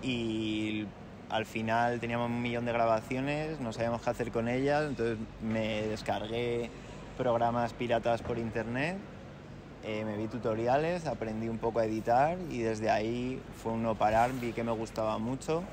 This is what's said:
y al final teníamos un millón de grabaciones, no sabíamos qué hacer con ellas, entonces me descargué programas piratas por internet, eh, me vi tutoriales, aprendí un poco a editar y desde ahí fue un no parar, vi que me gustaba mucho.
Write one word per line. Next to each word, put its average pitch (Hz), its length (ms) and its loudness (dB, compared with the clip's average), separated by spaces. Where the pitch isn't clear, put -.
y 110 840 0
al 110 160 0
final 117 560 2
teníamos 117 280 0
un 120 120 -2
millón 120 240 0
de 120 80 0
grabaciones, 135 880 2
no 117 100 -2
sabíamos 117 300 0
qué - 80 0
hacer 113 200 0
con 113 200 0
ellas, 139 400 4
entonces 117 280 0
me 110 460 0
descargué 113 800 -2
programas 117 540 4
piratas 117 520 2
por 120 160 -2
internet, 117 580 -2
eh, 107 180 -2
me 107 140 -2
vi 110 100 -2
tutoriales, 127 760 2
aprendí 113 420 -2
un 113 120 -2
poco 117 200 2
a 113 60 4
editar 117 520 4
y 127 100 -4
desde 110 300 0
ahí 120 520 0
fue 113 80 -2
un 113 120 0
no 113 120 2
parar, 113 380 4
vi 120 180 -2
que 113 140 -2
me 117 80 2
gustaba 110 440 -2
mucho. 135 560 -2